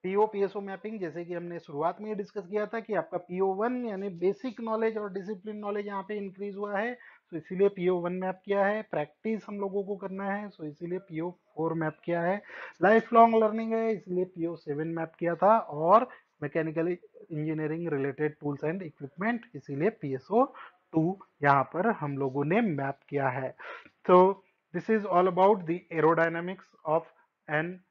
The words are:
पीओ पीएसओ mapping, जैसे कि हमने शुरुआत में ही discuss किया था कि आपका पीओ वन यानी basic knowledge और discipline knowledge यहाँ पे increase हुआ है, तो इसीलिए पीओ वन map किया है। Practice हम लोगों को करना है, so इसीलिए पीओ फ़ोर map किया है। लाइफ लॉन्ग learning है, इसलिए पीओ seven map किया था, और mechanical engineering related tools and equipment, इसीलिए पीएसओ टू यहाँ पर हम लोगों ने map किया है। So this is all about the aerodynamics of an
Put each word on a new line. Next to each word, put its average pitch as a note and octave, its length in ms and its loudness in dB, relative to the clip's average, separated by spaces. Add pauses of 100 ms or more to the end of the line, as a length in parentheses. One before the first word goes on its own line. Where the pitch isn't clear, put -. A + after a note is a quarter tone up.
पीओ G3+ 240 2
पीएसओ G3+ 340 -2
mapping, G3 380 -10
जैसे E3+ 260 -6
कि F3 80 -8
हमने F3 260 -8
शुरुआत E3 420 -4
में G#3+ 80 -8
ही G#3 60 -4
discuss F#3+ 320 -8
किया G#3 180 -2
था A3+ 140 -8
कि A3 140 -8
आपका F3 240 -4
पीओ F3+ 280 -2
वन A#3 400 -2
यानी G3+ 240 -6
basic G3 520 -4
knowledge A3 360 -2
और G#3 160 -8
discipline G#3 440 -10
knowledge G#3 300 -6
यहाँ G3 160 -6
पे G#3 140 -8
increase G3 380 -8
हुआ G3+ 240 -4
है, A#3+ 180 -4 (320)
तो E3+ 80 -8
इसीलिए F#3 320 2
पीओ F#3 260 2
वन F3 180 -2
map F#3 320 -4
किया G3 200 2
है। G#3+ 160 0
Practice F#3+ 680 -4
हम G#3 120 -10
लोगों G3 240 -2
को G3+ 120 -6
करना G3 360 -6
है, G#3 180 -4
so F3 140 -14
इसीलिए E3+ 360 -8
पीओ E3+ 320 -6
फ़ोर E3 420 -6
map D#3 300 -2
किया E3+ 180 -2
है। F#3+ 200 0 (400)
लाइफ A3 320 6
लॉन्ग A3+ 220 8
learning A3+ 380 2
है, A3+ 200 0
इसलिए F3+ 320 -2
पीओ E3+ 300 -6
seven D3+ 320 -6
map E3 320 -6
किया E3+ 160 0
था, G#3 240 6
और F3+ 500 4 (340)
mechanical D#3+ 440 -2 (440)
engineering D#3 560 -4
related D3 540 -2
tools C#3+ 200 -4
and E3 200 -4
equipment, F3+ 640 -6 (100)
इसीलिए C#3+ 340 -2
पीएसओ F3+ 560 0 (460)
टू E3 280 0 (240)
यहाँ C#3 200 6
पर F3+ 280 -2
हम D3 260 -4
लोगों C#3 280 -2
ने F#3+ 160 2
map C#3 380 -2 (100)
किया C#3 200 0
है। B2+ 260 -6 (540)
So F#3 260 8 (400)
this A3 240 0
is G3+ 60 -4
all F3+ 220 4
about F#3+ 380 6
the E3+ 140 -2 (140)
aerodynamics E3 960 0
of D#3+ 120 2 (500)
an D#3+ 220 -2 (180)